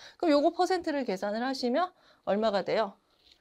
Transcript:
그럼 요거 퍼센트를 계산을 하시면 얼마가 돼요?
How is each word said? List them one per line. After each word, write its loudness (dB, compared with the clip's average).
그럼 2
요거 4
퍼센트를 0
계산을 -4
하시면 -2
얼마가 0
돼요? -2